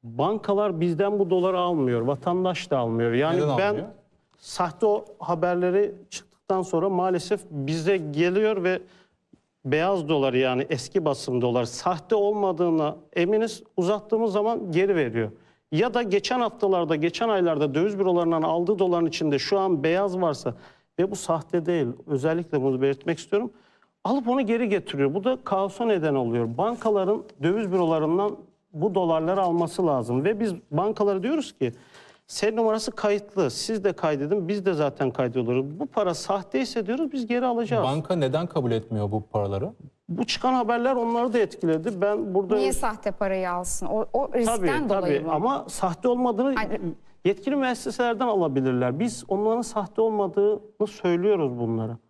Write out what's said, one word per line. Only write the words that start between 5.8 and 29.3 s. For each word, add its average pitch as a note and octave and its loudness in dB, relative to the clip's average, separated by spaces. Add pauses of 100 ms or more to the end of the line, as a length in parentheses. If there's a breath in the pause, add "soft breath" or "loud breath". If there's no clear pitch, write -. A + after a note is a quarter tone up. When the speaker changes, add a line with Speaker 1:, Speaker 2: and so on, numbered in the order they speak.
Speaker 1:
çıktıktan - -4
sonra F3 0
maalesef F#3 0 (100)
bize D#3 0
geliyor F3+ 0
ve F#3 0 (840 soft breath)
beyaz D#3+ 2
dolar, C3+ 2
yani B2+ 2
eski D#3 -2
basım C3 0
dolar, A#2+ 2
sahte F3+ -2
olmadığına F3+ 0 (160)
eminiz, G#3+ 0 (140)
uzattığımız G#3 0
zaman G#3 0
geri F#3+ 4
veriyor. A#2 0 (420 soft breath)
Ya G#3 0
da A#3+ 2
geçen G3+ 0
haftalarda, F#3 2
geçen F3 0
aylarda D#3+ 2
döviz F#3+ 0
bürolarından F3 2
aldığı E3+ 0
doların E3+ 2
içinde D#3 0
şu G3 0
an F#3 2
beyaz F#3 0
varsa C#3 -2 (440 loud breath)
ve F#3+ 2
bu G3+ -8
sahte E3 -2
değil, E3 0 (200)
özellikle D#3 0
bunu C3 2
belirtmek C#3 0
istiyorum, A3+ -2 (540 soft breath)
alıp A#3+ 0
onu C4 2
geri A#3 0
getiriyor. D3 0
Bu G3 -2
da B3+ 0
kaosa G3 -2
neden D#3+ 2
oluyor. A#2 0
Bankaların G#3+ 0 (200)
döviz F#3+ 0
bürolarından E3+ 2 (360)
bu F3 -2
dolarları F3 2